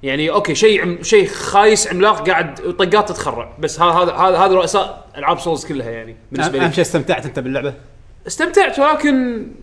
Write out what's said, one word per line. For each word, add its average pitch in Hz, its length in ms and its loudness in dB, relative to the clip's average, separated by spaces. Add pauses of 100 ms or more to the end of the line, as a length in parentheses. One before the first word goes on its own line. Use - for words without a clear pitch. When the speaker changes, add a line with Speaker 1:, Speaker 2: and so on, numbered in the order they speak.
Speaker 1:
يعني، 143 260 -2
أوكي، 165 260 0
شيء 214 260 4
عم-، 175 220 -6
شيء 202 240 4
خايس 208 600 2
عملاق 202 420 0
قاعد 170 260 -2
طقات 190 540 0
تتخرع. 117 500 -8
بس 151 200 -6
ها-، 175 240 4
هذا، 175 80 0
هذا، 180 260 2
هذا 185 160 4
رؤساء 185 540 0 (100)
ألعاب 156 220 -2
سولز 160 260 -4
كلها 127 240 -6
يعني، 113 260 -12 (160)
بالنسبة 143 280 -2
Speaker 2:
أهم 147 80 2
Speaker 1:
لي. 156 60 -2
Speaker 2:
شيء، 180 80 0
استمتعت 160 440 -2
أنت 139 140 -8
باللعبة؟ 135 340 -6 (540)
Speaker 1:
استمتعت، 330 520 0
ولكن 277 680 0 (160)